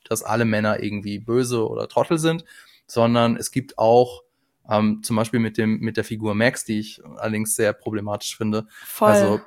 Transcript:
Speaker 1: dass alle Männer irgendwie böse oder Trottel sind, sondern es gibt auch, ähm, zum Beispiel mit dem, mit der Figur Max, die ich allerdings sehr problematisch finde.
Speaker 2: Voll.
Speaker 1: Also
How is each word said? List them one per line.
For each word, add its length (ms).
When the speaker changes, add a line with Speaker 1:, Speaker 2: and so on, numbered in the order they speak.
Speaker 1:
dass 160
alle 220
Männer 360
irgendwie 380
böse 480
oder 220
Trottel 280
sind, 280
sondern 480
es 160
gibt 260
auch, 460
ähm, 340
zum 140
Beispiel 240
mit 160
dem, 240
mit 160
der 80
Figur 300
Max, 280
die 160
ich 220
allerdings 380
sehr 180
problematisch 640
finde. 280
Speaker 2:
Voll. 240
Speaker 1:
Also 380